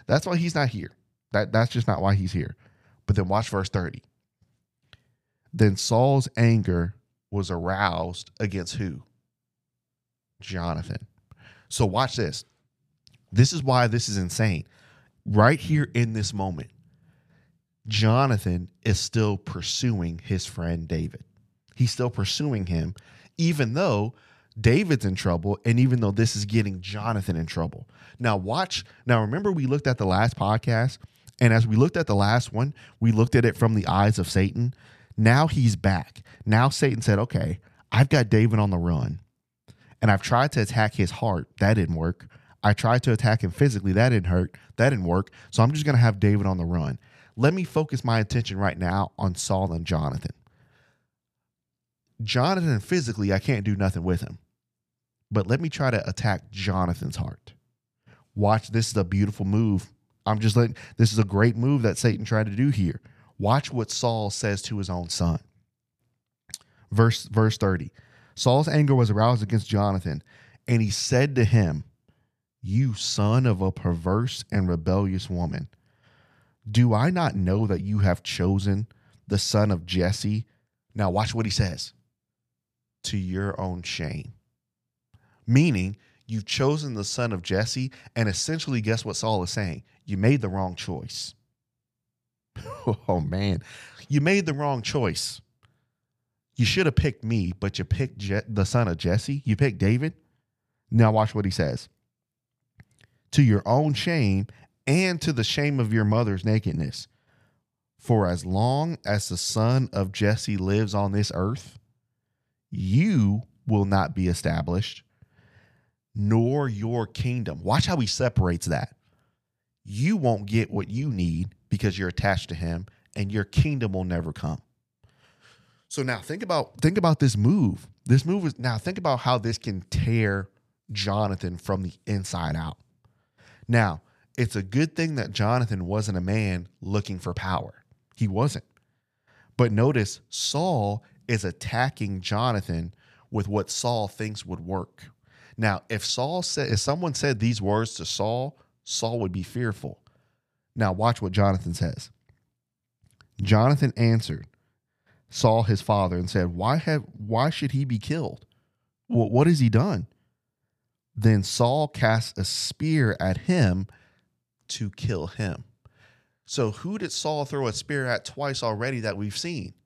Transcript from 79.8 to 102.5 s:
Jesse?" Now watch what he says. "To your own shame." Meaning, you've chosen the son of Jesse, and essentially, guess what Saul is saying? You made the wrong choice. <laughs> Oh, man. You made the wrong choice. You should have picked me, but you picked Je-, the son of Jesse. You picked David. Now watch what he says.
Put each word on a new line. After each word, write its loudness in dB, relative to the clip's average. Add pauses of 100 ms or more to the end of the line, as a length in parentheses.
Jesse?" -2 (480)
Now 0
watch 0
what -2
he -4
says. -4 (1120)
"To -4
your -4
own -6
shame." -8 (1120)
Meaning, 2 (280)
you've -6
chosen -2
the -6
son -4
of -6
Jesse, -4 (240)
and 0
essentially, -4
guess -2
what -8
Saul -2
is -4
saying? -6 (220)
You -6
made 4
the -4
wrong -4
choice. -10 (1200)
<laughs> -14 (440)
Oh, 0
man. -2 (460)
You 2
made 2
the -2
wrong -2
choice. -4 (1120)
You 2
should 2
have 2
picked 2
me, -2
but -4
you -4
picked -4
Je-, -4
the 0
son 0
of -2
Jesse. -2
You 2
picked 0
David. 0 (800)
Now 6
watch 2
what -2
he 0
says. -4 (1400)